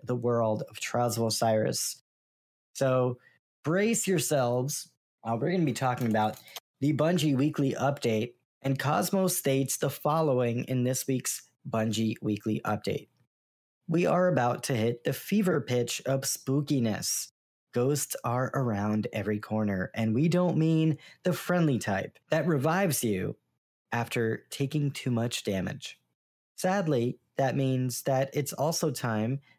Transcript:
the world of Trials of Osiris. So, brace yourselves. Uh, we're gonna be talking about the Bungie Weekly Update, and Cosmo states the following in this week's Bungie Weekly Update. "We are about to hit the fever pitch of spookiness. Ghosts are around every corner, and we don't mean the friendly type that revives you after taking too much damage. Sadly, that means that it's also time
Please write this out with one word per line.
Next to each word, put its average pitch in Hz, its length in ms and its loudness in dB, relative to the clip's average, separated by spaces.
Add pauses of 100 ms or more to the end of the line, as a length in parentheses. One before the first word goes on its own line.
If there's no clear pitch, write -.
the 127 120 -2
world 117 540 0
of - 100 -18
Trials 120 380 -2
of 113 80 0
Osiris. 113 760 0 (720)
So, 127 460 2 (440)
brace 202 440 0
yourselves. 139 840 0 (340)
Uh, 113 160 -2
we're 151 120 0
gonna 180 140 2
be - 80 2
talking 123 340 0
about 110 300 2 (420)
the 147 140 2
Bungie 151 420 2
Weekly 139 380 0
Update, 120 600 0 (300)
and 135 160 0
Cosmo 190 480 0
states 135 500 0
the 139 140 0
following 127 720 0
in 127 200 0
this 127 220 0
week's - 440 -4 (200)
Bungie 110 540 0
Weekly 110 420 -2
Update. - 440 -4 (800)
"We 170 200 2
are 180 220 4
about 123 340 0
to 139 120 0
hit 117 280 0
the 139 100 -2
fever 180 480 0
pitch 120 460 -2
of 135 140 0
spookiness. 131 1080 -2 (460)
Ghosts 135 420 0 (100)
are 123 280 -2
around 107 600 0
every 104 260 -2
corner, 101 540 -2
and 110 200 0
we 139 140 2
don't 175 300 2
mean 160 400 2 (260)
the 180 100 2
friendly 160 460 2
type 98 400 -4 (100)
that 156 160 0
revives 160 580 2
you 95 340 -2 (560)
after 117 560 -2
taking 143 420 -2
too - 200 -6
much 120 320 -2
damage. - 540 -4 (600)
Sadly, 160 600 0 (200)
that 135 180 2
means 131 480 0
that 135 300 2
it's 143 200 -2
also 156 380 0
time 117 480 -2 (200)